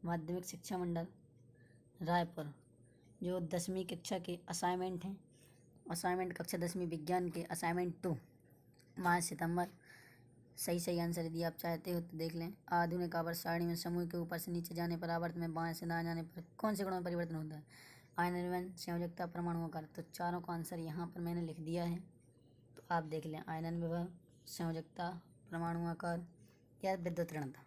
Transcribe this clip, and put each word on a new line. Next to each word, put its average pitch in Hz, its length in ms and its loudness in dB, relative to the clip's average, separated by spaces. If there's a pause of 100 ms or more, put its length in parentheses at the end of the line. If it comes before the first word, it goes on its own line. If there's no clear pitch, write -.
माध्यमिक 170 400 0
शिक्षा - 320 -4
मंडल 175 300 2 (920)
रायपुर, 165 520 2 (680)
जो 180 180 2
दसवीं 180 440 0
कक्षा 180 340 -2
के 175 180 -4 (120)
असाइनमेंट 180 560 0
हैं, 196 120 -4 (720)
असाइनमेंट 180 420 2
कक्षा 170 240 -4
दसवीं 175 300 0
विज्ञान 170 420 2
के 170 160 -2
असाइनमेंट 175 580 2
टू, 170 120 2 (800)
मार्च 175 260 6
सितंबर। 175 440 2 (920)
सही 175 220 2
सही 170 200 2
आंसर 170 260 2
यदि 165 180 0
आप 165 120 0
चाहते 170 360 -2
हो 175 100 4
तो 170 160 -8
देख 160 180 -2
लें। 165 180 -2 (200)
आधुनिक 170 420 4
आवर्त 170 220 2
सारणी 170 280 2
में 170 120 2
समूह 175 280 0
के 175 120 -2
ऊपर 170 200 -2
से 170 140 -4
नीचे 170 240 -2
जाने 170 220 2
पर, 170 120 -2
आवर्त 170 280 2
में 165 160 0
बाएं 165 200 0
से 165 120 -6
दाएं 165 180 2
जाने 165 200 0
पर 170 200 -10 (140)
कौन 214 180 2
से 202 80 2
गुणों 190 120 2
में 180 100 0
परिवर्तन 170 300 0
होता 156 200 -4
है? 151 80 -12 (540)
आयनन 175 260 4
विभव, 180 320 0
संयोजकता, 175 520 0
परमाणु 170 380 0
आकार। 160 300 -4
तो 170 80 -8
चारों 175 380 0
का 175 120 -4
आंसर 165 260 -2
यहाँ 165 280 -2
पर 175 140 -6
मैंने 170 220 0
लिख 160 160 -4
दिया 165 240 0
है, 170 160 0 (800)
तो - 140 -18
आप 165 140 4
देख 156 200 -2
लें। 156 160 -4
आयनन 165 420 -2
विभव, 170 240 0 (400)
संयोजकता, 165 640 -2 (420)
परमाणु 170 360 0
आकार 170 380 0 (560)
या 190 140 4
विद्युत 170 380 0
ऋणता। 147 340 -2